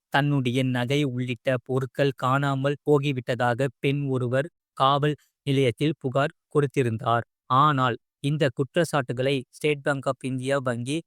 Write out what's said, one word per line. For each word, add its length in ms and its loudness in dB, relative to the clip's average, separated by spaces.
தன்னுடைய 560 2
நகை 400 0
உள்ளிட்ட 600 -2
பொருட்கள் 520 -2
காணாமல் 680 0
போகிவிட்டதாக 840 0
பெண் 280 -2
ஒருவர் 420 -2
காவல் 380 2
நிலையத்தில் 520 0
புகார் 380 -2
கொடுத்திருந்தார். 760 0
ஆனால், 460 2
இந்த 280 0
குற்றச்சாட்டுகளை 880 -2
ஸ்டேட் 320 -2
பேங்க் 240 -2
of 140 -4
இந்தியா 380 -4
வங்கி 480 -4